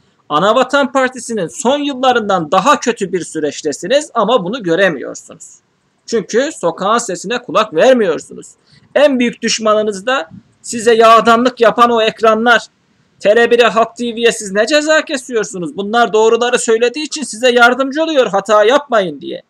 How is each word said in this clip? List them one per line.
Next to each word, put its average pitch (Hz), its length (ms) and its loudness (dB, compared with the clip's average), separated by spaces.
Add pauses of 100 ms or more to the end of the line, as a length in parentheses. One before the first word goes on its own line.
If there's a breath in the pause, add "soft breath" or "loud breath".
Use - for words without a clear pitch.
(280)
Anavatan 247 640 0
Partisi'nin 240 560 -4
son 277 300 -2
yıllarından 240 720 -2
daha 233 280 2
kötü 202 320 -4
bir 170 120 -6
süreçtesiniz 160 920 -4
ama 233 300 0
bunu 220 180 -8
göremiyorsunuz. 165 960 -4 (480)
Çünkü 226 460 -2
sokağın 190 460 -2
sesine 190 440 -8
kulak 185 320 -4
vermiyorsunuz. 175 720 0 (480 soft breath)
En 269 240 2
büyük 240 240 -2
düşmanınız 214 640 -2
da 285 240 -4 (320)
size 233 320 0
yağdanlık 226 680 4
yapan 233 300 4
o 226 120 2
ekranlar. 220 640 2 (540)
T 208 160 2
R 233 140 4
bire, 240 160 4
Halk 226 300 0
T 240 180 -6
V'ye 226 180 0
siz 196 200 -10
ne 214 140 0
ceza 302 380 0
kesiyorsunuz? 208 720 -6
Bunlar 202 360 0
doğruları 226 460 2
söylediği 240 480 0
için 311 160 -10
size 240 280 -2
yardımcı 247 520 2
oluyor 294 240 2
hata 208 380 2
yapmayın 214 560 0
diye. 135 300 -12